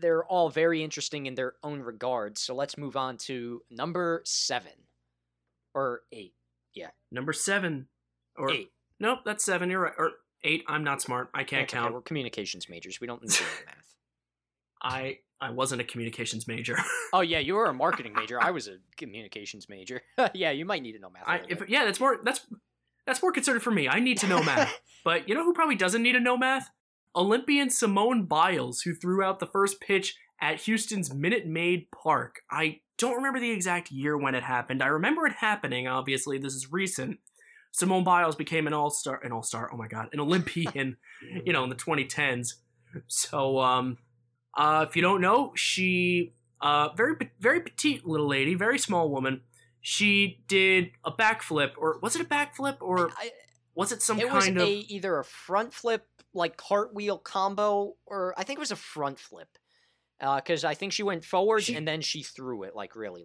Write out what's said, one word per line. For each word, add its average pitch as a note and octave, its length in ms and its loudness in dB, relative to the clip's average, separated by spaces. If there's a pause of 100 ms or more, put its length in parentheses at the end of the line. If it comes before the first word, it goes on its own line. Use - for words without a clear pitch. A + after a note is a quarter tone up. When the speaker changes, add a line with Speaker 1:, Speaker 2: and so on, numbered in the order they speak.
Speaker 1:
they're E3 260 4
all F3 240 4
very D#3+ 340 2
interesting D3 400 -6
in C3 120 -8
their B2+ 260 -4
own D3 180 -6
regards. A2+ 640 -4
So B2+ 120 -6
let's C#3+ 220 -4
move C#3 220 -8
on C3 200 -4
to A#2+ 520 -8
number E3 560 -2
seven. - 460 -2 (1000)
Or B2+ 280 -2 (100)
eight. G#2 220 -18 (400)
Yeah. E2+ 140 -12 (220)
Speaker 2:
Number C3 220 -6
seven. E3+ 560 -2 (480)
Or C3+ 140 -2
Speaker 1:
Eight. B2+ 220 -4 (280)
Speaker 2:
Nope, A#3+ 240 0
that's G#3 200 -2
seven. F3+ 240 0
You're F#3 120 0
right. E3 180 -2
Or D#3 140 0 (320)
eight. D#3 240 0
I'm D3+ 160 -2
not C#3 180 -2
smart. B2 320 -4
I C#3 100 -2
can't C3+ 240 -2
Speaker 1:
That's - 60 -6
okay. B2 80 -2
Speaker 2:
count. A#2 120 -2
Speaker 1:
We're B2 80 -10
communications A#2 680 -8
majors. F#2 320 -14
We A#2+ 60 -10
don't A#2+ 160 -10
need A2 100 -4
to - 100 2
know - 140 -6
Speaker 2:
<laughs> - 100 -16
Speaker 1:
math. - 280 -20 (880)
Speaker 2:
I, C3 360 -6 (220)
I C3 100 -6
wasn't B2+ 300 -2
a B2 40 -2
communications A#2 640 -6
major. A2+ 340 -4
<laughs> - 40 -2 (280)
Speaker 1:
Oh, F#3+ 60 6
yeah, E3 200 2
you D#3 160 -2
were A3 100 4
a D3 80 0
marketing B2+ 400 -2
major. A#2 280 -2
I E3+ 100 2
was A#2+ 160 -6
a F#2+ 80 -16 (200)
communications G#2 720 -14
major. G2+ 320 -12 (160)
<laughs> A#3+ 180 2
Yeah, F3+ 160 0
you C#3+ 140 -2
might F#3 180 -4
need A2+ 100 -10
to A2 60 -14
know F#2+ 120 -18
math - 160 -18
a - 20 -10
Speaker 2:
I, E3+ 60 2
Speaker 1:
little F3+ 180 -4
Speaker 2:
if, E3+ 60 -6
Speaker 1:
bit. F#3+ 100 -10
Speaker 2:
yeah, B3+ 160 4
that's G3+ 160 0
more, C4 240 4
that's A#3 220 -2 (600)
that's C4 160 0
more F4+ 100 4
concerning B3+ 280 2
for B3 100 0
me. D#3+ 180 2
I D3+ 120 4
need B3 180 2
to G#3 100 0
know F3 140 6
math. D#3+ 420 2
Speaker 1:
<laughs> - 40 -20 (160)
Speaker 2:
But E3+ 240 2
you G#3 60 2
know D#4 80 0
who F4 100 4
probably D#4+ 220 4
doesn't F#3+ 300 2
need B3 80 4
to B3+ 80 6
know B3 160 4
math? C4 340 0 (460)
Olympian C4 540 4
Simone G#3+ 560 4
Biles, D3+ 560 2
who E3+ 120 -2
threw F#3 300 0
out F#3+ 160 0
the F3 80 -6
first G3 320 2
pitch F#3+ 340 0 (260)
at D3+ 200 0
Houston's G#3+ 520 -2
Minute E3 320 0
Maid E3+ 460 0
Park. C3 580 -2
I D#3 340 -2 (160)
don't A#3+ 180 0
remember C4 240 0
the A#3+ 100 0
exact F3 400 -2
year C#3+ 260 0
when C3+ 200 2
it B2 80 -2
happened. B2+ 360 -2
I C3 60 2
remember A#3 400 2
it A#3+ 140 2
happening, C3+ 480 0
obviously. C3 500 -2
This C#3 160 -6
is C3 160 -10
recent. D#3 480 -4 (540)
Simone F#3 320 2
Biles F3 320 4
became D#3 320 0
an D3 40 0
all-star, D3 520 -2
an A#2+ 80 -6
all-star, A2+ 400 -6
oh B2+ 40 -10
my A2+ 120 -8
God, A2+ 240 -8
an D3 80 -4
Olympian, D3 800 0 (220)
Speaker 1:
<laughs> F3+ 240 -10
Speaker 2:
you F3+ 80 0
know, C3+ 120 2
in B2+ 40 -2
the B2+ 60 -4
twenty C#3+ 300 -2
tens. B2+ 560 -2 (480)
So, C3+ 500 0
um, B2+ 400 2 (580)
uh, D#3 320 4
if - 60 -6
you E3 80 4
don't F#3+ 180 6
know, A3+ 360 6
she, F3+ 800 2 (260)
uh, D3 360 4
very C4 200 4
pe-, - 140 -6 (100)
very C4 200 4
petite D4 460 -2
little D3+ 220 2
lady, C#3 260 2
very A3 240 2
small E3+ 320 2
woman. C3 300 0 (400)
She G3+ 640 2
did F#3+ 460 6 (120)
a D#3+ 60 -2
backflip, E3 640 2
or D#3+ 240 0
was F#3+ 140 0
it E4 80 0
a - 20 -2
backflip, D4 560 -2
or F3+ 300 2
Speaker 1:
I, - 80 -14
I, A#3 120 -8 (440)
Speaker 2:
was F#3+ 160 0
it A3+ 120 -2
some A3 180 2
Speaker 1:
it A#3+ 100 2
was G3 140 4
Speaker 2:
kind F#3+ 140 4
of F3+ 100 6
Speaker 1:
a, - 20 2
either G3+ 480 -2
a C3 60 -2
front G#3 480 -2
flip, A3+ 340 -2 (280)
like, E3+ 240 -2
cartwheel G3+ 580 0
combo, G3+ 800 0 (100)
or F#3 320 -4
I F#3+ 80 -4
think C#4 140 -8
it - 20 -6
was G3+ 100 -4
a G#3 60 -4
front C#3 420 -6
flip. - 300 -20 (720)
Uh, C#3 220 2
'cause D#3+ 200 0
I D3 120 0
think F#3+ 180 -6
she G#3+ 100 -2
went F#3 220 -2
forward G3+ 400 2
Speaker 2:
She A#3+ 100 -2
Speaker 1:
and D#3 140 -4
then D#3 140 -2
she D3+ 200 -6
threw B2+ 420 -10
it, F#2+ 120 -12
like, G2+ 180 -10
really F#2 300 -10